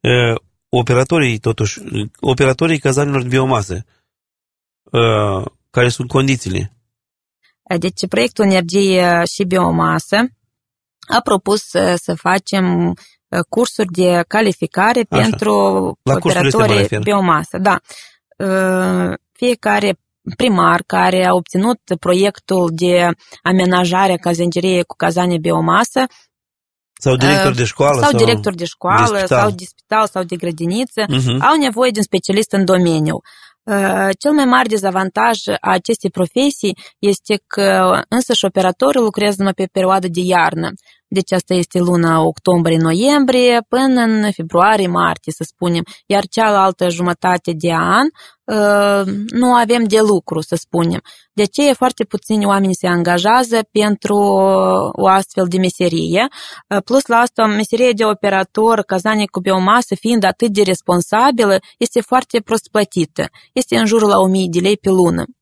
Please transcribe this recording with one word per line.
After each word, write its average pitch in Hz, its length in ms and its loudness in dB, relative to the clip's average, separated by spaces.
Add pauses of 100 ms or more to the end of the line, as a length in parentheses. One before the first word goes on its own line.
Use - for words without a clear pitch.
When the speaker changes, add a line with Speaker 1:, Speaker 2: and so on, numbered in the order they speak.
Speaker 1:
e, 127 100 0 (580)
operatorii, 123 680 0
totuși, 110 420 -4 (400)
operatorii 139 580 0
cazanelor 139 440 -2
de 123 60 -8
biomasă, 127 460 0 (1160)
e, 117 80 0 (720)
care 123 180 2
sunt 120 200 -6
condițiile? 117 640 -2 (1040)
Speaker 2:
Deci, 180 300 -6
proiectul 226 360 -2
Energie 185 800 2 (100)
și 202 120 -4
Biomasă 170 720 -2 (920)
a 220 120 0
propus 208 480 -2
să, 180 340 0
să 175 120 -6
facem, 180 800 -2 (340)
e, 175 100 -4 (100)
cursuri 214 440 -2
de 175 360 2
calificare 208 800 0
Speaker 1:
Așa. - 140 0
Speaker 2:
pentru 214 300 0 (500)
Speaker 1:
La - 120 0
cursurile 175 320 0
astea - 120 0
mă 220 60 4
Speaker 2:
operatorii 208 180 2
Speaker 1:
refer. 107 200 -2
Speaker 2:
biomasă. 180 560 0
Da. 190 200 0 (680)
E, 185 720 -2 (160)
fiecare 208 680 -2 (380)
primar 175 500 2
care 185 400 0
a 180 80 2
obținut 190 460 -2 (200)
proiectul 185 720 0
de 175 360 2 (340)
amenajare 180 720 2
a 175 40 0
cazangeriei 175 680 -2
cu - 140 -10
cazane 175 420 -2
biomasă, 170 680 0 (880)
Speaker 1:
Sau 131 240 -2
director 196 340 2
Speaker 2:
e, 127 40 -4
Speaker 1:
de 120 100 -2
școală 139 360 0
Speaker 2:
sau 294 100 2
Speaker 1:
sau 117 80 2
Speaker 2:
director 113 360 0
de 170 100 -10
școală, 202 480 0
Speaker 1:
de 202 60 -2
spital. 185 220 0
Speaker 2:
sau 208 100 2
de 185 140 -10
spital, 214 420 -4
sau 190 160 -6
de 175 140 -8
grădiniță, 175 720 -6
Speaker 1:
Mhm. 131 340 0
Speaker 2:
au 277 140 4
nevoie 254 340 0
de 214 80 -6
un 208 60 0
specialist 196 480 -2
în 196 120 0
domeniu. 165 520 2 (480)
E, 196 540 -2
cel 285 140 0
mai 294 120 2
mare 254 240 2
dezavantaj 196 720 -2 (220)
a 190 100 -2
acestei 185 400 -2
profesii 208 640 -2 (220)
este 202 480 -2
că 190 600 0
însăși 240 360 -2
operatorul 196 580 0
lucrează 208 360 -2
numai 196 160 0
pe 190 180 -4
perioadă 185 360 0
de 170 120 -4
iarnă. 170 500 0 (420)
Deci 190 200 -2
asta 185 220 -2
este 180 240 -2
luna 170 440 2
octombrie-noiembrie 185 1500 2
până 254 320 2
în 220 320 0
februarie-martie, 175 1040 0
să 165 100 -8
spunem, 170 360 -4 (240)
iar 202 200 0
cealaltă 196 640 0
jumătate 175 680 -2
de 165 160 -2
an, 170 340 2
e, 202 1040 0 (200)
nu 247 240 2
avem 233 300 2
de 214 160 2
lucru, 190 400 0
să - 160 -6
spunem. 170 440 -2 (320)
De 208 100 -2
aceea 277 320 2
foarte 254 300 -2
puțini 208 420 -4
oameni 196 280 2
se - 120 -6
angajează 185 720 2 (140)
pentru 208 440 0 (760)
o 196 140 -2
astfel 190 400 0
de 175 120 -2
meserie. 175 680 0 (420)
E, 202 120 -2
plus 254 260 0
la 233 100 2
asta, 233 300 2
meseria 220 460 0
de 220 120 0
operator, 208 800 0
cazanie 208 440 -2
cu - 140 -6
biomasă, 196 540 0
fiind 220 300 0
atât 208 280 0
de 202 100 2
responsabilă, 196 960 0 (200)
este 233 220 -2
foarte 247 400 -2
prost - 300 -4
plătită. - 540 -2 (280)
Este 254 260 -2
în 226 80 2
jurul 214 220 2
la 196 100 4
o 190 80 4
mie 190 240 0
de 170 100 0
lei 202 180 0
pe - 120 -2
lună. 170 340 2 (180)